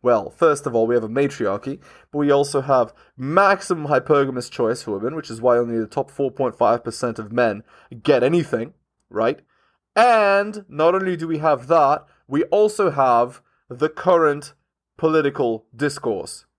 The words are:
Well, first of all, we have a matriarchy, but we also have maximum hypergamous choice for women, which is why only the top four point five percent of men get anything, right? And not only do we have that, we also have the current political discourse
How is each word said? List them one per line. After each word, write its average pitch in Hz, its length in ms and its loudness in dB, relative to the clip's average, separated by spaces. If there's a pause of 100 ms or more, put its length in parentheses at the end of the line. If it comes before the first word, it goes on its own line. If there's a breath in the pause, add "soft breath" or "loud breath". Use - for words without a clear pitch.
Well, 117 300 0
first 147 380 0
of 120 60 -8
all, 113 120 2
we 120 80 0
have 117 80 2
a 107 60 -10
matriarchy, 123 720 -4 (320 soft breath)
but 147 60 -6
we 147 120 0
also 139 300 2
have 131 340 0 (220 soft breath)
maximum 170 720 0
hypergamous 135 600 0
choice 120 340 -4
for 110 100 -8
women, 113 240 -6
which 147 140 -12
is 110 100 -12
why 120 180 4
only 117 200 -2
the 110 100 -4
top - 240 -6
four 139 180 -4
point 127 260 -4
five 120 280 2
percent 117 340 -6
of 107 140 -12
men 113 320 -2 (400 soft breath)
get 131 180 4
anything, 143 520 -2 (340)
right? 110 320 -2 (560)
And 208 720 2
not 160 260 2
only 185 220 -2
do 160 100 -8
we 160 120 -4
have 147 280 0
that, 151 380 2 (240 soft breath)
we 139 160 0
also 208 460 2
have 127 520 0 (260)
the 135 200 -4
current 156 680 0 (420)
political 143 760 0
discourse 120 720 -6 (120)